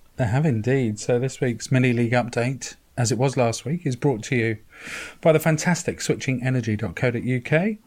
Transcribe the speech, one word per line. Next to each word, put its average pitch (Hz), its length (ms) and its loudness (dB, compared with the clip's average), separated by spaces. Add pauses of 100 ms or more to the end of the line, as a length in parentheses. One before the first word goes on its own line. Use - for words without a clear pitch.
(160)
There 127 120 -2
have 131 180 0
indeed. 120 540 0
So 123 200 0
this 127 200 -4
week's 123 320 -4
mini 127 220 4
league 117 200 2
update, 120 640 -2 (220)
as 113 140 0
it 110 80 0
was 135 180 0
last 123 260 0
week, 170 220 -4
is 131 100 0
brought 120 300 0
to 139 100 -2
you 113 220 0 (640)
by 165 120 6
the 156 60 6
fantastic 160 640 0
switching 127 400 -2
energy 120 340 0
dot 101 200 -4
co 127 160 0
dot 117 120 -4
U 127 180 0
K, 190 460 0